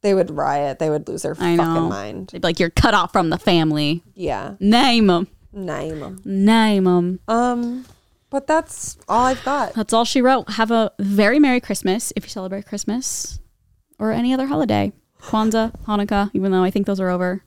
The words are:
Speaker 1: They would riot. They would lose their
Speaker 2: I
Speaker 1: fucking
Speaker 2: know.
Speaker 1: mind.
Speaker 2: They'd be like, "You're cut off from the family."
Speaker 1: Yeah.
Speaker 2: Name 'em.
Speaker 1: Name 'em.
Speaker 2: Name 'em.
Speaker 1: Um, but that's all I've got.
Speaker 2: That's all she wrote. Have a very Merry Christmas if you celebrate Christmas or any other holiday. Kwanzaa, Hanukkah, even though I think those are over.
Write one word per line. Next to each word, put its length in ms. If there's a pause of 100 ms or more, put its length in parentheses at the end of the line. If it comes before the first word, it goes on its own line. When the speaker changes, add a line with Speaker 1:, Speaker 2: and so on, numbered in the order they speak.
Speaker 1:
They 120
would 160
riot. 500
They 100
would 180
lose 140
their 180
Speaker 2:
I 160
Speaker 1:
fucking 180
Speaker 2:
know. 140
Speaker 1:
mind. 460
Speaker 2:
They'd 80
be 80
like, 100
"You're 100
cut 240
off 200
from 160
the 80
family." 680 (100)
Speaker 1:
Yeah. 460
Speaker 2:
Name 500
'em. 180 (260)
Speaker 1:
Name 500
'em. 220
Speaker 2:
Name 600
'em. 340 (100)
Speaker 1:
Um, 560 (440)
but 160
that's 520 (100)
all 160
I've 220
got. 280
Speaker 2:
That's 200
all 100
she 180
wrote. 280
Have 200
a 300
very 400
Merry 220
Christmas 560
if 80
you 40
celebrate 360
Christmas 760 (600)
or 120
any 220
other 140
holiday. 440 (300)
Kwanzaa, 500 (160)
Hanukkah, 460
even 180
though 140
I 60
think 160
those 120
are 100
over. 380